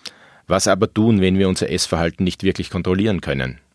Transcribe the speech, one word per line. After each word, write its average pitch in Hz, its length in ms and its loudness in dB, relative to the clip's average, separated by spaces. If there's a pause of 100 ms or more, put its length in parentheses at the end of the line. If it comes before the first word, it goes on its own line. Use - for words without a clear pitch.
(460)
Was 95 220 0
aber 98 260 2
tun, 110 260 4
wenn 92 160 4
wir 98 120 2
unser - 200 -2
Essverhalten 85 540 -2
nicht 90 220 -2
wirklich 95 260 -2
kontrollieren 92 500 -2
können? 65 380 -6 (160)